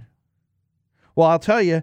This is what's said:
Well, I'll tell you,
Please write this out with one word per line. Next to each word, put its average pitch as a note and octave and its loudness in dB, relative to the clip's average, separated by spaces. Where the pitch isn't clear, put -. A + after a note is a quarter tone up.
Well, E3 2
I'll E3 2
tell A3 -2
you, E3 0